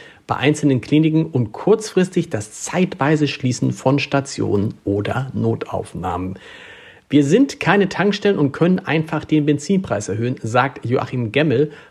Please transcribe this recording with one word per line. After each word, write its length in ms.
bei 80
einzelnen 460
Kliniken 440
und 260
kurzfristig 800
das 320
zeitweise 640
Schließen 440
von 260
Stationen 800
oder 480
Notaufnahmen. 1040
"Wir 140
sind 360
keine 300
Tankstellen 480
und 140
können 260
einfach 480
den 220
Benzinpreis 640
erhöhen", 340
sagt 420
Joachim 460
Gemmel, 400